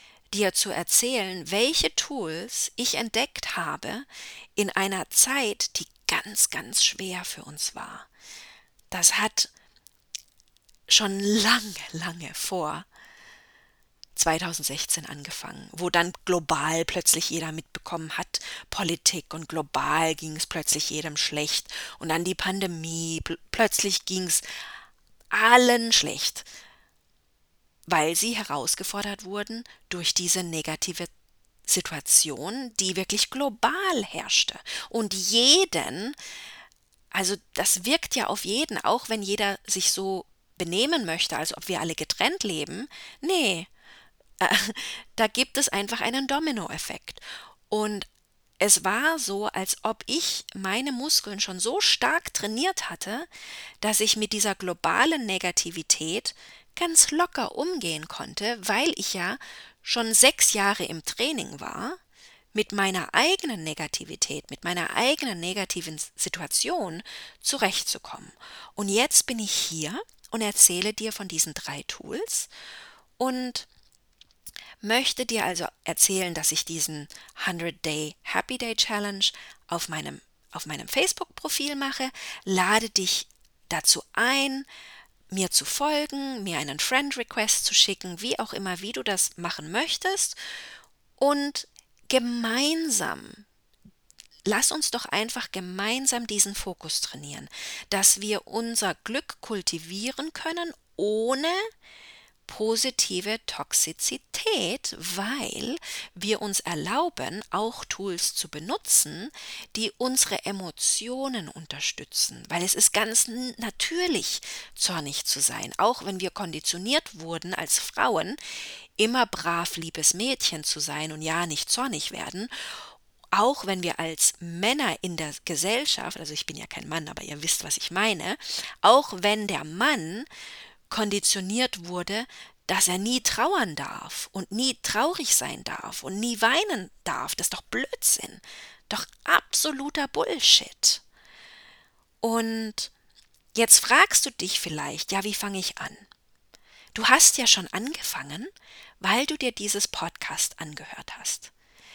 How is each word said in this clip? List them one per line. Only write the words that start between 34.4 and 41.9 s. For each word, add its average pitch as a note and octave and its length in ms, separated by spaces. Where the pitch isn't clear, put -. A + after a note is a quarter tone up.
Und A3 240
jeden, A#3 1000
also - 260
das F#3 300
wirkt C4 320
ja A#3+ 100
auf - 180
jeden, A3+ 340
auch - 300
wenn A3 140
jeder G3+ 420
sich - 280
so F#3+ 340
benehmen A3+ 480
möchte, E3 320
als - 180
ob - 120
wir F3+ 120
alle - 140